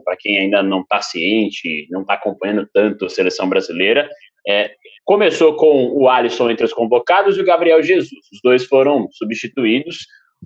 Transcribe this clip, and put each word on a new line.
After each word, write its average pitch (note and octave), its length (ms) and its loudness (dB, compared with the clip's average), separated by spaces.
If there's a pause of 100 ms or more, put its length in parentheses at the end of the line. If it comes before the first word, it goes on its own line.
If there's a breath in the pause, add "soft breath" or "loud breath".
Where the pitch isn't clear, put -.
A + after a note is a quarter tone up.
pra F2+ 140 -4
quem G#2 200 -4
ainda G2 240 2
não F#2+ 220 -2
tá G2+ 160 -2
ciente, F2+ 880 -4
não F#2+ 140 -8
tá G2+ 100 -4
acompanhando G2+ 580 -4
tanto G#2 340 0
a - 20 -10
seleção F#2 400 -2
brasileira. F#2+ 600 0 (380 loud breath)
É, G#2 260 -2 (340 loud breath)
começou E3+ 500 2
com C#3 400 4
o C3 100 4
Alisson B2 440 2
entre A2+ 160 0
os - 80 -8
convocados D#3+ 640 2
e - 20 -2
o F3+ 40 -4
Gabriel E3 380 4
Jesus. E3+ 380 -2 (100)
Os G2+ 140 -20
dois B2 220 2
foram C3+ 460 2
substituídos. A#2 960 -4 (400 soft breath)